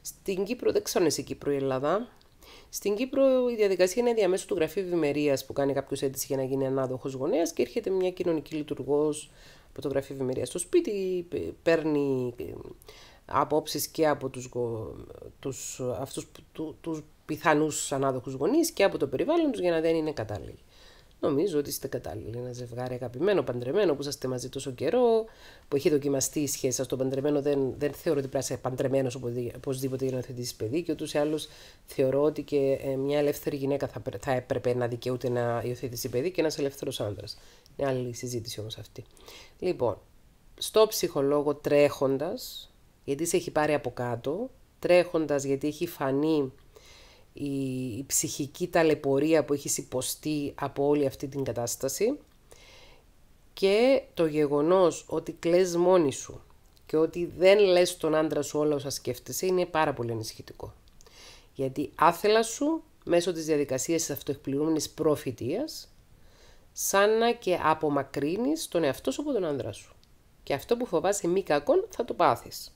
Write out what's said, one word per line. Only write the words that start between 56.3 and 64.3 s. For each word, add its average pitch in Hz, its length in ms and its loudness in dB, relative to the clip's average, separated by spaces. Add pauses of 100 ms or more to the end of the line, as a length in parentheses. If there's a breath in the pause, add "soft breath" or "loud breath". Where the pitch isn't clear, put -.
και - 120 0
ότι 165 280 2 (120)
δεν 190 220 8
λες 180 300 8
στον 156 260 0
άντρα 151 260 2
σου 147 180 -2
όλα 151 160 2
όσα 135 140 -4
σκέφτεσαι - 560 -6
είναι 185 200 2
πάρα 156 280 0
πολύ 117 180 -6
ανησυχητικό. - 600 -10 (800 loud breath)
Γιατί 135 420 -4
άθελα 208 480 4
σου, 311 400 -2 (220)
μέσω 175 260 4
της 160 140 -6
διαδικασίας 147 560 0
της - 80 -4
αυτοεκπληρούμενης 147 800 -2